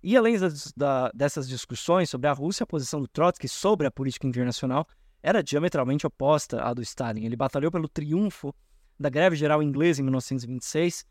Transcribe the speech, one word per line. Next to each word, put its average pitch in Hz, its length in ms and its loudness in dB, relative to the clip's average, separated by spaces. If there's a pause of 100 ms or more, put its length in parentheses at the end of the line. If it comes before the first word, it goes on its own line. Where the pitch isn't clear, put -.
E 202 140 4
além 233 220 6
das, 165 380 -2
da, 131 360 2
dessas 135 360 -2
discussões 151 640 0
sobre 127 160 -4
a 147 60 4
Rússia, 147 320 -4
a - 20 -4
posição 147 340 -4
do 131 60 -2
Trotsky 165 400 0
sobre 190 400 2
a 127 40 2
política 135 360 -6
internacional 123 600 -2 (360)
era 196 200 2
diametralmente 147 640 0
oposta 143 560 0
à 120 120 -2
do 123 80 -6
Stalin. 110 420 -6
Ele 117 120 -4
batalhou 135 340 0
pelo 165 180 -2
triunfo 156 640 -2 (460)
da 147 100 -2
greve 160 280 4
geral 151 260 2
inglesa 147 380 2
em 139 40 0
mil 131 80 0
novecentos 131 300 -2
e 117 60 -12
vinte 127 140 -8
e - 40 -12
seis 175 440 -2